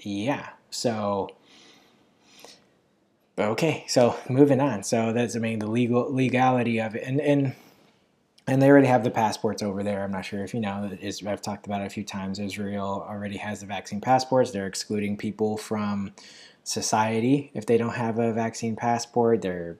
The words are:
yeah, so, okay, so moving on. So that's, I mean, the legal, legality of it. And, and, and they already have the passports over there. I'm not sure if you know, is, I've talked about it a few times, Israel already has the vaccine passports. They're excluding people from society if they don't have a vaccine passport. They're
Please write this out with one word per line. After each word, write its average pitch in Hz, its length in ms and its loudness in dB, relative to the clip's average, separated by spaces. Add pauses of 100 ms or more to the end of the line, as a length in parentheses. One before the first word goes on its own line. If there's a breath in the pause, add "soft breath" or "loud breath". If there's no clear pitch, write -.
yeah, 104 480 -4 (200)
so, 101 600 -2 (2000 loud breath)
okay, 110 480 0
so 120 300 4 (100)
moving 135 320 6
on. 123 240 0
So 113 300 0
that's, 117 240 -2
I - 20 -4
mean, 113 200 -4
the 104 80 -4
legal, 120 460 0
legality 123 680 2
of 110 140 -6
it. - 80 -8
And, 135 180 -2
and, 143 340 2 (920 loud breath)
and 135 160 2
they 139 80 8
already 139 180 10
have 123 180 4
the 120 60 0
passports 107 520 -2
over 101 200 -4
there. 101 200 -2
I'm 98 80 -4
not 95 140 -6
sure 101 180 -6
if 92 100 -8
you 123 60 -4
know, 101 400 -4
is, 98 260 -8
I've 101 160 -4
talked 104 240 -8
about 101 160 -4
it 101 40 -4
a 98 40 -8
few 104 140 -8
times, 95 360 -8
Israel 98 680 -6
already 101 300 -8
has 101 240 -10
the 101 40 -14
vaccine 101 360 -8
passports. 131 500 4
They're 98 160 -4
excluding 104 480 -4
people 107 400 -2
from 110 560 -4 (540 loud breath)
society 113 880 0
if - 120 -8
they 117 120 4
don't 113 160 -2
have 117 260 -2
a 117 140 2
vaccine 113 420 -4
passport. 117 680 2
They're 87 380 -6